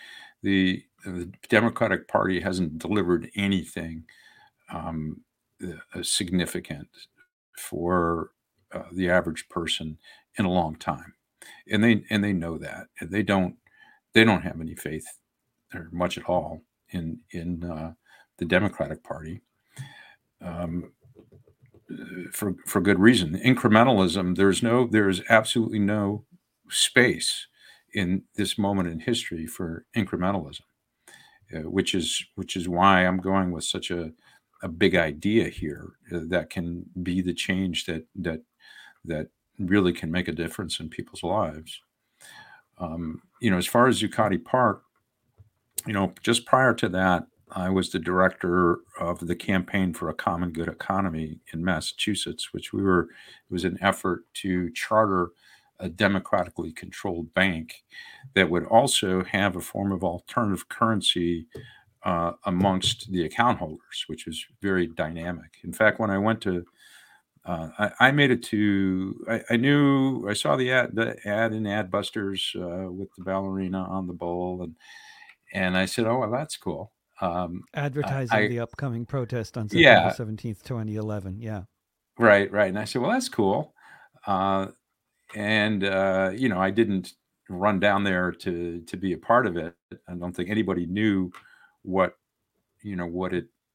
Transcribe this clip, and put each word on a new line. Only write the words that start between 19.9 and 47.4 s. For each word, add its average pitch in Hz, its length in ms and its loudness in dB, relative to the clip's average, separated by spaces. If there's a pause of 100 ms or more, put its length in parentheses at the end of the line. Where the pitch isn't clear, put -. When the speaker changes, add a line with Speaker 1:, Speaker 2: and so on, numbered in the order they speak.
Speaker 1:
um, 87 500 -6 (1400)
for, 98 240 -4 (100)
for - 160 2
good 90 180 4
reason. 95 460 6
Incrementalism, 104 920 4
there's 98 280 4
no, 120 240 4
there 104 220 4
is 90 200 0
absolutely 113 500 4
no 104 460 0 (440)
space - 800 2 (460)
in 95 300 0 (120)
this 98 220 -2
moment 98 300 2
in 82 140 -6
history 87 440 -4
for 82 400 -8 (100)
incrementalism, 90 680 -4 (920)
uh, 80 160 -10
which 92 240 -2
is, 85 320 -4 (100)
which 95 200 -10
is 90 140 -4
why 92 360 6
I'm 92 120 2
going 95 340 0
with 80 140 -8
such - 260 -6
a, 85 220 -6 (500)
a 92 60 -8
big 85 260 2
idea 85 540 2
here, - 400 -10 (240)
uh, 87 60 -4 (100)
that 87 200 -2
can 85 360 -8 (180)
be 87 180 0
the 87 120 -2
change 92 540 -2
that, 80 180 -8 (100)
that, 82 260 -6 (640)
that 78 240 -6 (320)
really 92 320 4
can 82 180 -6
make 87 200 -2
a - 20 -4
difference 82 480 -6
in 82 80 -10
people's - 360 -12
lives. 85 580 -4 (960)
Um, 82 440 -8 (200)
you 113 100 2
know, 90 60 4
as 90 100 0
far 123 200 6
as 120 140 4
Zuccotti 101 420 0
Park, 120 400 2 (1000)
you 113 80 -4
know, 98 200 2 (100)
just 120 220 0
prior 131 300 4
to - 140 -2
that, 92 380 2 (260)